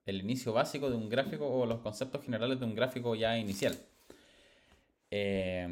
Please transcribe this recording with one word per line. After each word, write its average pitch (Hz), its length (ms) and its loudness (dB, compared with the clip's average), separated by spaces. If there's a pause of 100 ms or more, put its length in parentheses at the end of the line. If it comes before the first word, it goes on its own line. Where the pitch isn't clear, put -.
el 98 140 -2
inicio 117 300 -2
básico 139 380 2
de 123 60 2
un 110 140 -4
gráfico 139 380 0
o 127 200 2
los 113 140 0
conceptos 127 420 -4
generales 123 360 0
de 127 60 -2
un 110 80 0
gráfico 120 400 2
ya 110 240 2
inicial. 101 400 0 (1300)
Eh, 95 600 0